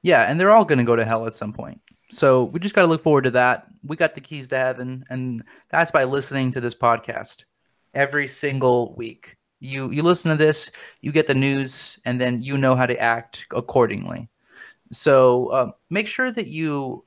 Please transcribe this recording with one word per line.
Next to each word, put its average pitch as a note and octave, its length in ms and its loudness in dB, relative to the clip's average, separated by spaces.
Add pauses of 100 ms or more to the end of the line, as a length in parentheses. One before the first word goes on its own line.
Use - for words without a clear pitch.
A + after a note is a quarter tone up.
Yeah, B2+ 280 6
and D#3 100 0
they're G3 120 6
all A3 120 8
gonna C#3+ 200 2
go A#2 100 2
to A2+ 100 2
hell A2+ 220 -2
at A2+ 80 -8
some G#2 180 -10
point. - 280 -14 (300)
So B2+ 340 4
we E3 160 -6
just G3 140 -6
gotta F#3 120 4
look D#3+ 140 0
forward D3 240 2
to B2+ 80 2
that. B2 340 2 (180)
We D#3 120 -10
got E3 180 0
the D3+ 60 -16
keys C#3 280 -14
to C3+ 100 -4
heaven, C3 500 -6
and B2+ 340 -8 (260)
that's D#3+ 220 0
by C#3+ 140 2
listening C3+ 480 -2
to B2+ 80 -6
this A#2+ 140 -6
podcast - 720 -2 (500)
every C#3 340 -2
single C3 680 0
week. - 420 -16 (220)
You, C3+ 320 -10
you C#3+ 120 -4
listen E3+ 280 2
to D#3 60 2
this, D3+ 340 2 (300)
you D3 120 -8
get D3+ 140 2
the C#3 80 0
news, C3+ 680 0
and B2 160 -4
then B2 200 -2
you C3+ 180 -6
know C3 180 2
how B2+ 80 2
to B2 160 -2
act A#2 520 -4
accordingly. A#2 760 -2 (640)
So, B2+ 540 4
uh, B2+ 240 -2 (180)
make G#3 180 -4
sure B3+ 240 -4
that A3+ 160 -6
you D3 600 -6